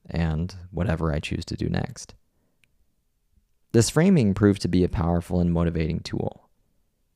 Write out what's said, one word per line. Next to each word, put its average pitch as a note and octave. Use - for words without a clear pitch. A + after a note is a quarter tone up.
and F2
whatever E2
I D2
choose -
to E2+
do E2
next. -
This A2+
framing D3+
proved G2+
to F#2
be F2+
a F2
powerful F2
and F2
motivating E2
tool, -